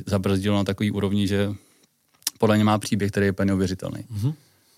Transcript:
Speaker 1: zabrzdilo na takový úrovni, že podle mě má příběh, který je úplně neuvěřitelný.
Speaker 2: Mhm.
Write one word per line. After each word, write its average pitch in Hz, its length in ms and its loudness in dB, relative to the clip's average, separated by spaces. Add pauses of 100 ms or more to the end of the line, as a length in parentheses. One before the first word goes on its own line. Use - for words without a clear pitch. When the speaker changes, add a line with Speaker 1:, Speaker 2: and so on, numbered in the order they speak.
Speaker 1:
zabrzdilo 101 500 0
na 101 80 0
takový 101 280 -2
úrovni, 98 360 0
že 101 220 0 (920)
podle 107 160 4
mě 107 100 4
má 107 120 4
příběh, 101 340 -2
který 101 140 0
je 98 60 2
úplně 101 140 -2
neuvěřitelný. 95 640 -2
Speaker 2:
Mhm. 117 240 -2 (440)